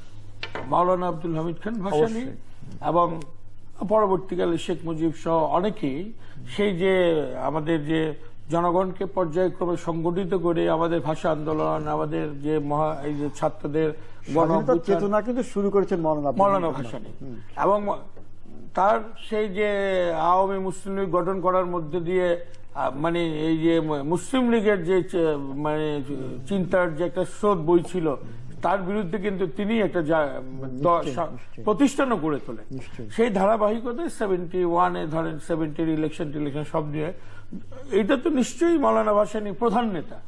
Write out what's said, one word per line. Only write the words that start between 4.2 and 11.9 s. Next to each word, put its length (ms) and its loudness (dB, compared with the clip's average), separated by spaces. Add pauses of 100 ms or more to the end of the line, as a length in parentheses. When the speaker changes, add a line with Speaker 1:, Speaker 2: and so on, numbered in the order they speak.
Speaker 1:
শেখ 260 -2
মুজিব 280 0 (120)
সহ 220 4
অনেকেই 680 0 (420)
সেই 220 2
যে 480 4 (180)
আমাদের 420 0
যে 300 0 (340)
জনগণকে 560 2
পর্যায়ক্রমে 720 0
সংগঠিত 560 -2
করে 360 2
আমাদের 300 2
ভাষা 320 0
আন্দোলন, 560 0
আমাদের 540 -2